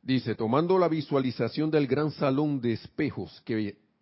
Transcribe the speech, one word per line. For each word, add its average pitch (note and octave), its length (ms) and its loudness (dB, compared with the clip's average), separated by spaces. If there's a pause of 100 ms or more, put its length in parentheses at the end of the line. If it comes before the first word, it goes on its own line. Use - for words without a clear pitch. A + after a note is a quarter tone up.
dice, A#2+ 240 0
tomando D3+ 460 2
la E3+ 80 4
visualización C#3 800 -2
del D3+ 160 4
gran C#3+ 240 0
salón C#3+ 520 0
de A#2 120 0
espejos - 720 -6
que G#2+ 320 -4 (240)